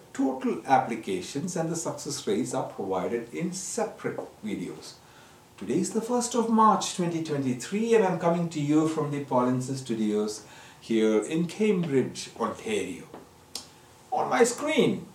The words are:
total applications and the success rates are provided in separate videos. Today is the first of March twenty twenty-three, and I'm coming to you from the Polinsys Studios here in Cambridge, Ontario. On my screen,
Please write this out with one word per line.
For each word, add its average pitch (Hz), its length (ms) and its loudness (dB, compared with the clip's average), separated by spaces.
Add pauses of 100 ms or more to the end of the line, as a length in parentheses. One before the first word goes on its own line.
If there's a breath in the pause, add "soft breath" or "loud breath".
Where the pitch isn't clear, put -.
(140)
total 262 540 0
applications 127 880 0
and 165 160 -2
the 165 40 -2
success - 520 -6
rates 117 260 0
are 127 160 -4
provided 98 640 -4
in 160 180 -2
separate - 680 -6 (260)
videos. 82 480 -8 (640 loud breath)
Today 113 220 -2
is 190 120 0
the 220 100 0
first 240 340 -2
of 226 160 2
March 220 440 4
twenty 170 280 0
twenty-three, 156 720 0
and 208 100 6
I'm 170 140 0
coming 170 300 2
to 151 120 -4
you 151 260 4
from 151 220 -2
the 139 160 -4
Polinsys 127 520 0
Studios 107 680 -2 (340 loud breath)
here 110 440 4
in 170 240 0
Cambridge, 165 840 2 (100)
Ontario. 101 640 -4 (1080 loud breath)
On 254 160 0
my 254 160 4
screen, 240 720 2